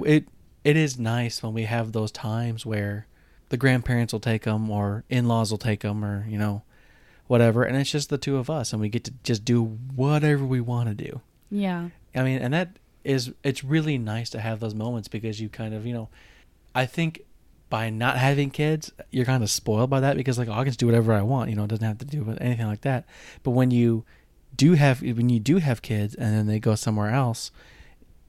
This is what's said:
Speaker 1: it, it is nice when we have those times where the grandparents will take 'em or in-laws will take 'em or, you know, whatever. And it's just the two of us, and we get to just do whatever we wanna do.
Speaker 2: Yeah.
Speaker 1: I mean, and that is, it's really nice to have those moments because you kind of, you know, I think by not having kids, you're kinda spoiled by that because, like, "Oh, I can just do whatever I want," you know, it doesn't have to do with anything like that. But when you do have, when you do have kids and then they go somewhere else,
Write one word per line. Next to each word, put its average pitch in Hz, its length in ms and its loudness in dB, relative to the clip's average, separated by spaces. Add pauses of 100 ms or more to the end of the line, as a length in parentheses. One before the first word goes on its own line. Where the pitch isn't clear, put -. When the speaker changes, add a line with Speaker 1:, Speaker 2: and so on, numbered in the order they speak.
Speaker 1:
it, 151 220 4 (360)
it 147 140 4
is 139 220 0
nice 117 420 -2
when 113 120 -6
we 113 100 -2
have 113 280 -2
those 110 200 -2
times 113 540 -4
where 104 420 -4 (420)
the 131 80 -2
grandparents 123 560 2
will 110 60 -4
take 110 260 -2
'em 110 240 0
or 104 400 -2
in-laws 117 420 2
will 107 60 -2
take 107 260 -2
'em 104 220 -2
or, 101 240 -4
you 107 80 -4
know, 104 240 -2 (640)
whatever. 117 360 4
And 127 140 0
it's 139 140 0
just 147 180 -4
the 143 100 0
two 139 180 -2
of 127 120 -4
us, 151 220 -4
and 110 100 -2
we 107 80 0
get 117 160 -2
to 110 80 -12 (100)
just 110 200 -2
do 120 200 2 (320)
whatever 143 500 2
we 127 160 0
wanna 120 320 -2
do. - 280 -10 (280)
Speaker 2:
Yeah. 180 400 -2 (260)
Speaker 1:
I 131 80 0
mean, 131 160 0
and 123 140 -2
that 175 240 -2 (260)
is, 131 280 -2 (120)
it's 139 200 -2
really 151 340 0
nice 113 340 -4
to 113 80 -8
have 110 200 -4
those 110 160 -4
moments 113 320 -4
because 107 340 -8
you 107 80 -6
kind 110 240 -8
of, 107 120 -8
you 120 80 -6
know, 113 160 -8 (640)
I 127 120 0
think 160 360 -4 (480)
by 113 200 -2
not 120 280 0
having 139 340 2
kids, 151 400 -2 (200)
you're 127 140 0
kinda 127 220 2
spoiled 117 420 0
by 135 120 2
that 139 160 2
because, 123 200 0
like, 123 100 -2
"Oh, 107 60 -6
I 107 100 -2
can 135 40 0
just 123 120 -2
do 120 60 2
whatever 117 280 6
I 104 100 4
want," 120 260 0
you 107 60 -2
know, 104 80 0
it 107 60 -2
doesn't 110 160 -2
have 107 140 -2
to 135 60 -10
do 143 180 -6
with 110 180 -4
anything 117 260 0
like 104 140 -4
that. 131 240 -2 (380)
But 127 80 0
when 127 200 4
you 117 340 4 (500)
do 160 180 8
have, 139 280 6
when 120 280 0
you 120 100 4
do 127 180 2
have 143 240 0
kids 104 340 -2
and 110 180 0
then 107 140 2
they 107 120 0
go 107 160 2
somewhere 104 340 -2
else, 120 420 -2 (760)